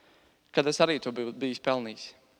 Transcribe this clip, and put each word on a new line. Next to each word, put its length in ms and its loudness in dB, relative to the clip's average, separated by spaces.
kad 160 4
es 120 0
arī 220 4
to 100 -4
biju 200 -4
bijis 280 -4
pelnījis, 540 -4